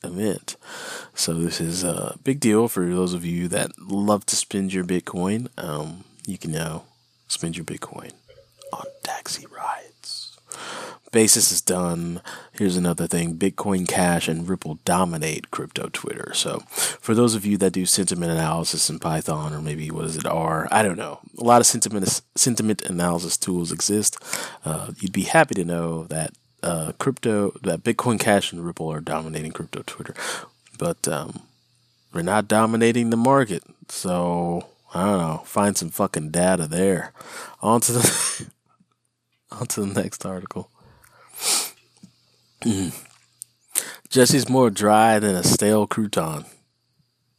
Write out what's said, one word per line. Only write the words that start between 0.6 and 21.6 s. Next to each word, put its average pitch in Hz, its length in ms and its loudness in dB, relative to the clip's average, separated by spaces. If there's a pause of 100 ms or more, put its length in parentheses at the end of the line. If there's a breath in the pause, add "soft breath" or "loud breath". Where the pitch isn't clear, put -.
So - 200 -2
this 82 260 -2
is 92 240 -4
a - 400 -4
big 139 160 -2
deal 110 260 6
for 92 200 0
those 90 280 0
of 85 100 -4
you 87 220 -2
that - 320 -4
love 101 480 0
to - 80 0
spend 95 380 -2
your 92 120 0
Bitcoin. 92 640 -2 (100)
Um, 78 460 -8 (240)
you 95 100 -6
can 82 140 -8
now 80 320 -4 (460)
spend - 280 -6
your 85 80 -10
Bitcoin - 460 -12 (600)
on - 140 -8 (180)
taxi - 420 -8
rides. - 460 -10 (1200 loud breath)
Basis 110 400 6
is 90 80 -2
done. 85 600 0 (320 loud breath)
Here's 92 240 0
another 87 300 0
thing. 85 320 0
Bitcoin 95 480 0
Cash 87 400 2
and 85 220 -2
Ripple 82 360 -4
dominate 151 680 -2
crypto - 400 -8
Twitter. - 420 -8
So - 240 -2 (120)
for - 440 -2
those 113 220 6
of 101 100 -4
you 101 120 4
that 92 140 4
do 92 140 -2
sentiment 92 460 0
analysis 160 580 -2
in - 80 -6
Python, 80 560 -4
or 76 80 -8
maybe, 78 300 -6
what 80 140 -6
is 80 100 -6
it, 80 100 -6
R? 80 460 -2
I 107 100 6
don't 95 160 0
know. 143 220 -10 (180)
A 120 60 -6
lot 120 160 8